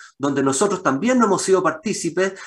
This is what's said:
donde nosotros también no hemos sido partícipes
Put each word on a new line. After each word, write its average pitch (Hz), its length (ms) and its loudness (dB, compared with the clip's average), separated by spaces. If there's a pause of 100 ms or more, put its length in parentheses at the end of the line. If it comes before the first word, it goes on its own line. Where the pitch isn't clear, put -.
(180)
donde 135 240 0
nosotros 180 400 0
también 165 360 0
no 233 80 4
hemos 190 160 0
sido 190 200 2
partícipes 175 720 -2 (140)